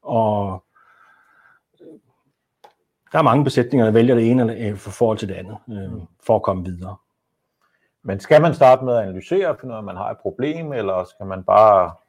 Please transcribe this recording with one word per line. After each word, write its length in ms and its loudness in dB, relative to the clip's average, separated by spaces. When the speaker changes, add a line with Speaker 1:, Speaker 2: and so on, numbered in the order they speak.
Speaker 1:
og 600 -4
der 60 0
er 40 2
mange 220 4
besætninger, 400 0
der 80 2
vælger 220 4
det 160 2
ene 120 2
eller, 180 -6
øh, 60 -8
for 140 -16
forhold 280 -2
til 100 -8
det 60 -10
andet, 220 -14
øh, 240 -12
Speaker 2:
Mm. 80 -12
Speaker 1:
for 100 2
at 60 -2
komme 220 -4
videre. 320 -12
Speaker 2:
Men 180 -6
skal 220 4
man 120 2
starte 300 4
med 120 -2
at 60 0
analysere 460 -4
og 120 -4
finde 120 -14
ud 20 -12
af, 40 -12
om 60 -12
man 120 -12
har 140 -8
et 80 -14
problem, 540 -8
eller 320 -4
skal 220 -16
man 180 -10
bare 460 6